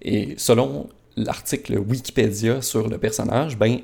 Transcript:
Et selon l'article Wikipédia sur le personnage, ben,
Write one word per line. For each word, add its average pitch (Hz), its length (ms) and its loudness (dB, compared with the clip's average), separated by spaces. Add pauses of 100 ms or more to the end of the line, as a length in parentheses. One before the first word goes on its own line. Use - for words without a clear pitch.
Et - 360 -2
selon 135 500 2 (300)
l'article - 600 -4
Wikipédia 110 840 0
sur 110 260 0
le 110 100 -4
personnage, 123 600 0
ben, 113 260 4